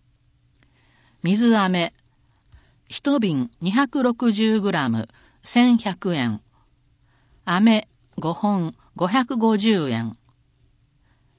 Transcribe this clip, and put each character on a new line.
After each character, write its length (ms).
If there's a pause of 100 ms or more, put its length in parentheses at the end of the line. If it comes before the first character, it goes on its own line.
(1200)
水 340
飴、 380 (920)
一 320
瓶 300 (100)
二 100
百 320
六 300
十 280
グ 120
ラ 160
ム、 200 (340)
千 360
百 360
円。 260 (1040)
飴 440 (300)
五 140
本 420 (220)
五 100
百 300
五 200
十 340
円。 260 (1200)